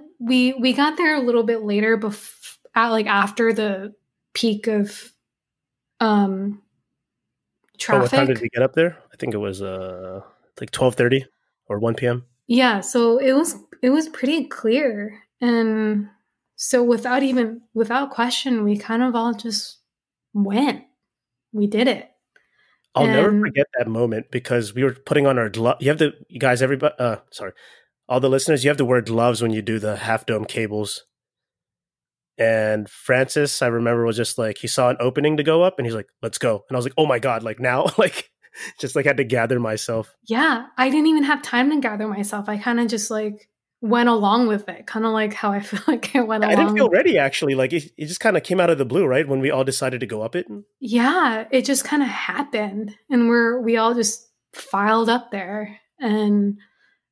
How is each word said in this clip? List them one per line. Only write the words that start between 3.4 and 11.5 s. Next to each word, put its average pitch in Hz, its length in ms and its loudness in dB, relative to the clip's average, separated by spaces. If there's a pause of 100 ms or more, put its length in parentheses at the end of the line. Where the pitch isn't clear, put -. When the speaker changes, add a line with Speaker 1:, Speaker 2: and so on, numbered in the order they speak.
Speaker 1:
the 208 400 -4 (400)
peak 220 320 -2
of, 208 460 -2 (880)
um, 202 600 0 (1300)
Speaker 2:
Oh, 135 120 4
what 123 100 2
time 135 160 4
Speaker 1:
traffic. - 80 -
Speaker 2:
did 113 80 -6
we 120 80 -4
get 120 120 0
up 135 120 2
there? 165 240 0 (140)
I - 40 -20
think 127 160 -6
it 107 60 -4
was, 98 240 -6
uh, 92 580 -10 (400)
like, - 120 -12
twelve 131 220 2
thirty 127 300 2 (440)